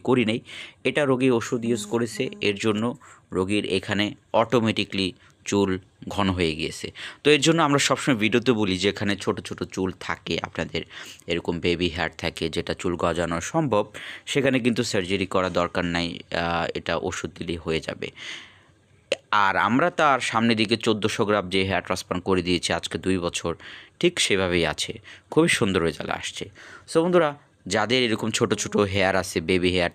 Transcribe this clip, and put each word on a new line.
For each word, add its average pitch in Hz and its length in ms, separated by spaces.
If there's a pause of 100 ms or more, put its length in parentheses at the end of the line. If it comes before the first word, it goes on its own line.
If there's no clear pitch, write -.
করি 123 200
নাই, 110 160 (440)
এটা 139 200
রোগী 131 260
ওষুধ 117 340
ইউজ 113 220
করেছে, 117 440 (100)
এর 101 140
জন্য 110 420 (360)
রোগীর 95 320
এখানে 98 500 (180)
অটোমেটিকলি 107 800 (320)
চুল 98 340 (300)
ঘন 95 220
হয়ে 87 240
গিয়েছে। - 380 (320)
তো 147 60
এর 151 100
জন্য 160 220
আমরা 143 160
সবসময় 131 400
ভিডিওতে 113 340
বলি 98 260
যে 98 100
এখানে 101 280
ছোট 101 240
ছোট - 220
চুল 92 380
থাকে, - 420
আপনাদের 80 400 (440)
এরকম 85 340
বেবি 87 280
হেয়ার 80 300
থাকে, 82 300
যেটা 82 260
চুল 87 220
গজানো 85 440
সম্ভব, 110 460 (400)
সেখানে 131 340
কিন্তু 120 220
সার্জারি 95 440
করা 92 240
দরকার 87 340
নাই, 85 340 (120)
আহ, 85 440
এটা - 220
ওষুধ 85 420
দিলেই 85 180
হয়ে 80 240
যাবে। - 300 (1200)
আর 98 260
আমরা 120 340
তার 143 300
সামনের 113 360
দিকে 110 200
চোদ্দোশো 110 480
গ্রাফ 101 200
যে 95 180
হেয়ার 95 200
ট্রান্সপ্লান্ট 92 420
করে 92 180
দিয়েছি 87 300
আজকে - 260
দুই 92 200
বছর, 85 380 (440)
ঠিক 175 200
সেভাবেই 90 460
আছে, - 340 (300)
খুবই 160 180
সুন্দর 95 340
রেজাল্ট 82 280
আসছে। - 400 (440)
So 165 80
বন্ধুরা, 165 360 (280)
যাদের 107 360
এরকম 113 280
ছোট 110 240
ছোট 104 220
হেয়ার 95 400
আছে, 92 240
বেবি 90 300
হেয়ার, 87 240